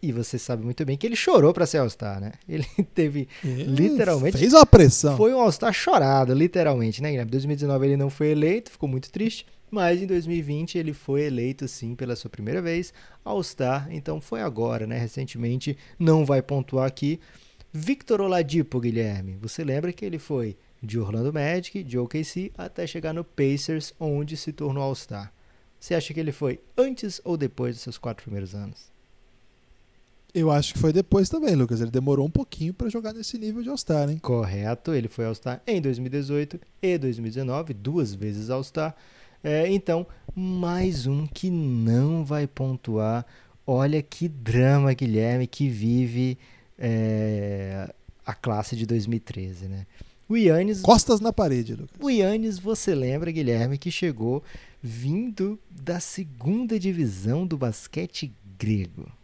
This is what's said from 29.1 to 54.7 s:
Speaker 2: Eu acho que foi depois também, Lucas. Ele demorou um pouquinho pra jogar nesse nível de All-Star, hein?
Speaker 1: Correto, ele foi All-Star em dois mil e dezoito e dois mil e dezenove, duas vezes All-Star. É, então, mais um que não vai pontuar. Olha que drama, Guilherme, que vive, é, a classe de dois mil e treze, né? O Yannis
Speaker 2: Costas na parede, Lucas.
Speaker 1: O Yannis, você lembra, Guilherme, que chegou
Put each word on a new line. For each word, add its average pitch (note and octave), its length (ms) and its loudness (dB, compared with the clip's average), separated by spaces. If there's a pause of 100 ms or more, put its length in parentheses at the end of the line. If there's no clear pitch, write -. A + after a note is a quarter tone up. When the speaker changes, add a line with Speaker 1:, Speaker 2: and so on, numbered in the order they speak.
Speaker 2:
Eu D#3+ 160 2
acho D3 240 0
que - 40 -4
foi D#3 140 4
depois F#3+ 360 4
também, D4+ 260 2
Lucas. A#2+ 260 2
Ele A#2 80 -2
demorou C3+ 380 2
um E3 40 -4
pouquinho F3+ 440 -2
pra A#3+ 140 -4
jogar G#3+ 220 -6
nesse A3+ 280 -10
nível G#3+ 240 -6
de A#3 60 -6
All-Star, D#3 380 0
hein? D#3 120 -2
Speaker 1:
Correto, A2+ 720 -2
ele A#2+ 140 0
foi A#2 180 -6
All-Star B2 400 -6
em G3+ 160 0
dois C3+ 160 -2
mil B2+ 120 -6
e - 20 -10
dezoito C#3+ 480 -4 (200)
e F#3 160 2
dois C3 220 -2
mil A#2 80 -6
e A2+ 60 -4
dezenove, C3+ 420 -4
duas A2+ 400 -2
vezes G#2 380 -6
All-Star. D3+ 440 -4 (500)
É, D#3 220 2
então, F#3 400 0 (260)
mais F3+ 720 -2
um C#3+ 220 0
que F#3 240 -6
não C3+ 720 2
vai D3 240 -2
pontuar. A#2+ 800 -2 (420)
Olha C#3 340 2
que E3+ 280 -6
drama, C3 640 4
Guilherme, A#2+ 540 2
que C#3+ 200 -2
vive, B2 720 0 (420)
é, G#2+ 1120 -2 (320)
a A#2 80 -8
classe G#2+ 400 -4
de A2+ 120 -4
dois A2 200 0
mil A#2 120 -2
e - 20 -2
treze, F#2+ 460 -10
né? F#2+ 200 -8 (440)
O A3 80 2
Yannis F#3+ 420 4
Speaker 2:
Costas G#3+ 400 8
na A3 140 0
parede, B2 420 0
Lucas. - 240 -14
Speaker 1:
O C#4+ 100 -2
Yannis, A3 480 2
você G3 380 -2
lembra, C#3 360 -2
Guilherme, B2+ 460 0
que F3 140 -6
chegou B2+ 500 -2 (400)